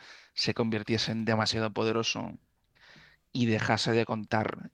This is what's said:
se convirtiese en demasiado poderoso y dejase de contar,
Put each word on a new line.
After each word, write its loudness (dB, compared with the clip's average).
se -2
convirtiese 0
en -2
demasiado 0
poderoso -2
y 2
dejase 2
de 2
contar, -2